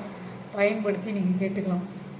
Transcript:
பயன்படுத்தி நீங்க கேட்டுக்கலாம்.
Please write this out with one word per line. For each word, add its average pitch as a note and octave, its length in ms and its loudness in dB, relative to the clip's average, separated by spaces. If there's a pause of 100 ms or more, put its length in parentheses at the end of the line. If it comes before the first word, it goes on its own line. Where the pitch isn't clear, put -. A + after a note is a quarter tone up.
(560)
பயன்படுத்தி G#3 560 2
நீங்க F#3 340 4
கேட்டுக்கலாம். F#3+ 380 0 (360)